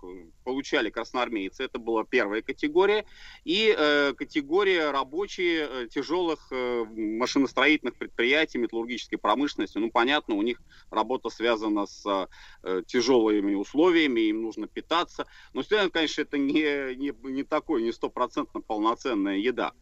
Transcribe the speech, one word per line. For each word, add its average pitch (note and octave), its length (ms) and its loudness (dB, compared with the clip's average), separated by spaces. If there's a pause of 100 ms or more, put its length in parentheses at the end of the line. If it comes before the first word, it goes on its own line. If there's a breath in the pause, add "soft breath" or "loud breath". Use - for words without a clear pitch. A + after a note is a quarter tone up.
э, F2+ 220 -16 (180)
получали C3 460 -2
красноармейцы. A#2 760 -4
Это B2+ 140 -8
была A2+ 260 0
первая A2 380 0
категория. F#3+ 640 2 (380 loud breath)
И, G#3 300 4
э, D3 380 4
категория D#3 800 0
рабочие, D#3+ 760 -2
э, B2 240 -6
тяжелых, D#3 600 -2
э, B2 340 -2
машиностроительных B2 1120 2
предприятий, C3 640 0
металлургической A#2 600 -4
промышленности. C3 600 0
Ну, A2+ 120 -2
понятно, B2+ 440 0
у G2+ 80 0
них A#2+ 180 -4 (300 soft breath)
работа A2 400 -2
связана G#2+ 560 0
с, G2 420 -2 (340 loud breath)
э, F#2 240 -2
тяжелыми A2 680 2
условиями, D3 760 2
им A2 140 -2
нужно G#2+ 240 -8
питаться. D#3+ 580 -4 (300 loud breath)
Но C3 80 -4
все G#3+ 140 0
равно, G3 140 2
конечно, D#3 300 -2
это C#3+ 160 -4
не, C#3+ 600 0
не, C#3 180 -6 (180)
не C3+ 100 -4
такое, D3+ 400 -2
не A#2 100 -2
стопроцентно - 680 -6
полноценная G#2+ 800 -2
еда. A#2 440 -2